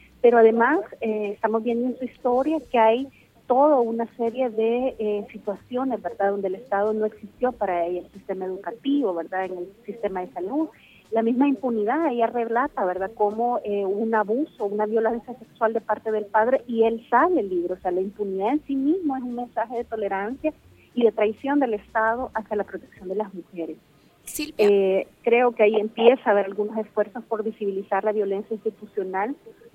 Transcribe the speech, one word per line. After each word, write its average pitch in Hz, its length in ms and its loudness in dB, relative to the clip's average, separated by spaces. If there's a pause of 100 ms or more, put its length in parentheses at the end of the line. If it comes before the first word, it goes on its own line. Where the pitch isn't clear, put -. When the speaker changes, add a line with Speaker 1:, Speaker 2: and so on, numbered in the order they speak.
(220)
Speaker 1:
pero 240 160 6
además, 226 420 6 (220)
eh, 214 320 -4
estamos 220 300 -2
viendo 233 220 0
en 247 120 -4
su 262 80 -8
historia 262 520 0 (140)
que 240 80 2
hay 233 300 4 (360)
toda 269 360 6
una 226 340 -2
serie 240 340 -2
de, 233 480 0
eh, 208 360 -4
situaciones, 247 680 -6
¿verdad? 196 300 -2
Donde 202 160 -2
el 185 80 -4
Estado 214 380 -2
no 214 120 -2
existió 214 460 -6
para 185 340 -2
ella, 175 140 -4
el - 140 -18
sistema 190 320 -8
educativo, 190 680 -2
¿verdad? 185 300 -6
En 185 140 -8
el 180 100 -8 (180)
sistema 190 360 -6
de 180 100 -10
salud. 247 380 -4 (420)
La 226 120 0
misma 254 260 2
impunidad, 262 600 0
ella 240 180 0
relata, 233 580 -2
¿verdad? 185 280 -4
Cómo, 220 520 0
eh, 202 200 -2
un 220 300 -2
abuso, 220 480 -2
una 208 220 -2
violencia 226 520 -2
sexual 226 360 -2
de 226 80 -2
parte 214 280 -4
del 214 160 -2
padre 226 420 2
y 226 160 2
él 226 260 0
sale 285 340 4
libre. 185 300 -2
O 185 80 -12
sea, 180 100 -2
la 180 80 0
impunidad 196 540 -4
en 302 120 0
sí 277 120 -4
mismo 294 400 0
es 247 60 -8
un 247 120 -8
mensaje 240 400 -6
de 240 80 -4
tolerancia 220 720 -4 (420)
y 240 80 0
de 220 80 8
traición 220 480 0
del 240 140 0
Estado 226 600 -2
hacia 214 220 -6
la 202 80 0
protección - 460 -12
de 190 60 -4
las 214 180 -4
mujeres. 165 420 -10 (480)
Speaker 2:
Silvia. - 320 -10 (140)
Speaker 1:
Eh, 196 380 2 (140)
creo 240 300 4
que 226 120 2
ahí 214 120 4
empieza 226 540 4
a - 20 6
haber 202 140 4
algunos 208 320 -4
esfuerzos 214 480 -4
por 220 180 -4
visibilizar 196 600 -4
la 214 80 0
violencia 202 400 -4
institucional 208 840 -6 (400)